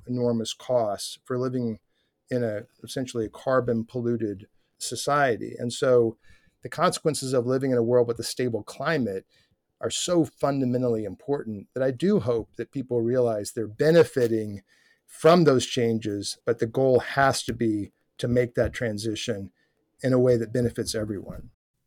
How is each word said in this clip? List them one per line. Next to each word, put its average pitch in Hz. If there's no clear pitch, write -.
enormous 120
costs 110
for 127
living 123
in 123
a, 107
essentially 127
a 101
carbon 120
polluted 113
society. 120
And 123
so 123
the 127
consequences 151
of 120
living 131
in 123
a 117
world 120
with 117
a 117
stable 120
climate 131
are 117
so 175
fundamentally 123
important 107
that 127
I 131
do 180
hope 117
that -
people 123
realize 117
they're 110
benefiting 113
from 165
those 131
changes, 110
but 117
the 120
goal 131
has 135
to 117
be 107
to 131
make 120
that 147
transition 104
in 131
a 127
way 123
that 113
benefits 120
everyone. 107